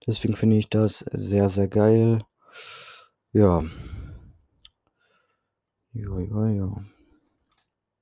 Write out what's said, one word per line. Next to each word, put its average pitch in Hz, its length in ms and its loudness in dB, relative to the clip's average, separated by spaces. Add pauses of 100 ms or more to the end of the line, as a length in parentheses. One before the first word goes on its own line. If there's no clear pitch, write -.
Deswegen 110 300 -2
finde 110 200 4
ich 107 120 0
das 107 300 0 (140)
sehr, 101 360 2
sehr 98 200 -2
geil. 113 520 4 (1120)
Ja. 92 320 4 (2250)
Ja, 104 260 -10
ja, 104 300 -2
ja. 98 340 -6 (1160)